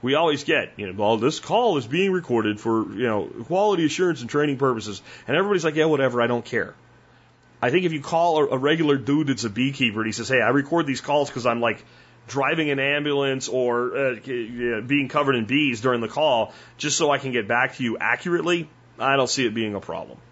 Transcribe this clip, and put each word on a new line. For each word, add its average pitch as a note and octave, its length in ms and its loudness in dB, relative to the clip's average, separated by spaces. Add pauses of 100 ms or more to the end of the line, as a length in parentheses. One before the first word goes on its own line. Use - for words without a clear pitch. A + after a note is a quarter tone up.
we C3 140 0
always D3+ 260 2
get, C#3 340 0
you G#2 120 -8
know, F#2 120 -8
"Well, G#2+ 160 4
this C3 220 0
call G3+ 400 2
is A#2 80 -6
being F3 240 0
recorded A2+ 480 0
for, A2+ 340 0
you A#2 140 -2
know, G#2+ 240 -2 (140)
quality F#3 420 2
assurance E3 340 0
and A#2+ 80 -10
training D3 280 0
purposes." A2+ 440 -2 (280)
And C3 80 2
everybody's F#3+ 280 2
like, D3+ 120 0
"Yeah, D#3 80 4
whatever, C3+ 360 2
I A#2 60 4
don't A#2+ 180 0
care." G#2+ 300 -4 (880)
I B2 80 2
think F3+ 140 2
if E3 80 0
you D3 80 -4
call E3 380 2
a, D3 100 4
a C3 100 0
regular D3 380 4
dude C#3 320 0
that's A#2+ 160 -2
a A2 60 -2
beekeeper B2 500 -2
and A2 60 -2
he A2 60 -4
says, A2 160 -8
"Hey, B2+ 120 4
I A2 80 4
record C#3+ 400 2
these C3 120 -4
calls C#3+ 300 0
'cause B2 160 -4
I'm, A#2 140 0
like, A2+ 240 -2 (420)
driving C#3+ 440 0
an C3+ 100 -2
ambulance C#3 680 0
or, B2 500 -2
uh, C3 280 0
c-, A#2+ 280 -6
yeah, A#2+ 280 -4
being C3 280 -2
covered C#3 280 0
in A2+ 80 0
bees B2 360 0
during B2 200 0
the A2 80 -4
call C3 440 0 (260)
just D3 200 -2
so D3 140 2
I C#3 60 2
can C3+ 120 -4
get A#2 160 0
back A#2+ 300 2
to C3 80 -4
you A2+ 120 0
accurately," E3 720 -2 (300)
I C3+ 160 2
don't C3 160 2
see C3 160 0
it G#2+ 80 -2
being G#2+ 220 -2
a - 40 -4
problem. C#2 380 -10 (120)